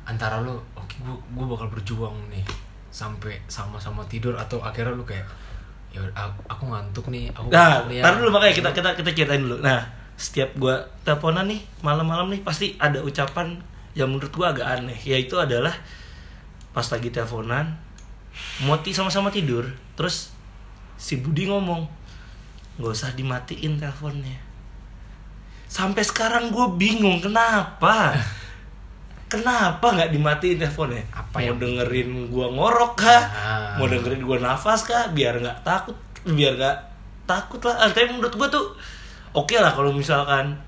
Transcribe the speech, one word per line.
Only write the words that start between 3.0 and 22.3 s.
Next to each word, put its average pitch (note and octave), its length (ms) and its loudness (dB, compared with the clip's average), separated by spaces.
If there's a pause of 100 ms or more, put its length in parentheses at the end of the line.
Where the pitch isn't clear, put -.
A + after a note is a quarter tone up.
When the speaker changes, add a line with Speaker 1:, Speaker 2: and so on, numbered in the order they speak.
Speaker 1:
sama-sama G#2 580 -8
tidur," A2+ 300 -4
atau A2+ 260 -6
akhirnya A2+ 320 -4
lu B2 120 -6
kayak, G2+ 200 -8 (680)
"Ya F#2+ 100 -10
udah, F#2+ 140 -6 (120)
aku, G2 140 -8 (100)
aku - 180 -8
ngantuk G#2+ 400 -6
nih, B2 220 -4
aku A2 180 -6
Speaker 2:
Nah, - 60 2 (240)
Speaker 1:
ngantuk A#2 80 0
nih A#2+ 80 -6
ya." B2 80 -2
Speaker 2:
ntar F3 160 8
dulu A#3 140 4
makanya G3+ 240 8
kita, E3+ 160 2
kita, F3+ 220 0
kita E3+ 200 -2
ceritain C#3+ 260 4
dulu. B2 220 -2
Nah, C3 180 4 (360)
setiap - 400 -2
gua C3 200 2 (260)
teleponan D#3+ 440 2
nih, G#3+ 140 -2 (200)
malam-malam D#3+ 480 2
nih, G3 140 -4
pasti F#3+ 340 -2
ada D3 240 2
ucapan D3+ 560 -4 (380)
yang C3 160 0
menurut C3+ 220 -4
gua F3 200 0
agak B2 220 -2
aneh, B2 280 -6
yaitu C3 340 0
adalah D3 380 2 (960)
pas A#2+ 160 -2
lagi A#2 220 -4
teleponan, A#2 580 -2 (960)
mau C#3+ 160 4
ti-, F#3+ 140 -4
sama-sama F#3+ 380 2
tidur, C#3 340 0 (300)
terus - 380 -4 (640)
si - 240 -6
Budi D3+ 280 0
ngomong, F#3 380 0 (920)